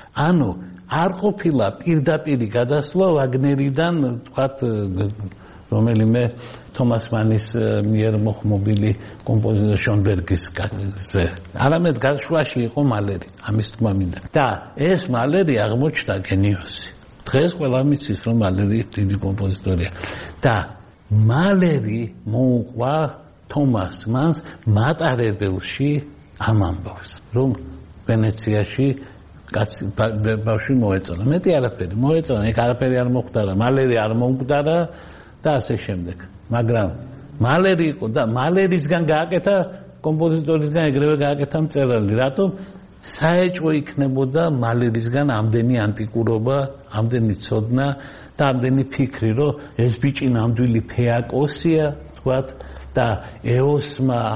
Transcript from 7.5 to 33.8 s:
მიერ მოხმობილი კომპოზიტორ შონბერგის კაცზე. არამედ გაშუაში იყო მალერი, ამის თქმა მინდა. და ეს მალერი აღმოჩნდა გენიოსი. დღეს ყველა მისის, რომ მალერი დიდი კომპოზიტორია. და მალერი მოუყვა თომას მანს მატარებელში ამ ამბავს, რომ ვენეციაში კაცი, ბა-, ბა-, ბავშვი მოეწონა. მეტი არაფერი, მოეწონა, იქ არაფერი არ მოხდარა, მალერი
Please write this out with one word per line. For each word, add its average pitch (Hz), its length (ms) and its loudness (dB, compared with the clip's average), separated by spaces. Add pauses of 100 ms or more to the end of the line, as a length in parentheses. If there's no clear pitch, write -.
მიერ 107 360 2
მოხმობილი 104 720 0 (300)
კომპოზიტორ 107 600 2
შონბერგის 98 720 0
კაცზე. 98 720 -4 (280)
არამედ 160 440 2
გაშუაში 143 600 0 (100)
იყო 143 120 -4
მალერი, 104 480 0 (120)
ამის 107 300 -2
თქმა 107 220 0
მინდა. 95 260 -2 (100)
და 147 180 2 (300)
ეს 175 320 0
მალერი 143 480 2
აღმოჩნდა 110 580 0 (140)
გენიოსი. 98 600 0 (320)
დღეს 151 320 2
ყველა 131 300 0
მისის, 143 380 0
რომ 117 160 0
მალერი 101 480 2
დიდი 101 320 -2
კომპოზიტორია. 95 760 -2 (500)
და 117 160 2 (520)
მალერი 123 960 2 (200)
მოუყვა 123 760 0 (480)
თომას 110 520 0 (120)
მანს 139 300 0 (260)
მატარებელში 113 1300 0 (460)
ამ 107 240 0
ამბავს, 87 500 -6 (220)
რომ 127 180 2 (500)
ვენეციაში 110 840 0 (680)
კაცი, 101 400 -4
ბა-, 110 240 0
ბა-, 107 240 0
ბავშვი 110 400 0
მოეწონა. 95 480 0
მეტი 180 240 2
არაფერი, 113 420 -2
მოეწონა, 135 540 2
იქ 113 100 0
არაფერი 123 380 2
არ 123 120 0
მოხდარა, 113 440 0
მალერი 123 480 2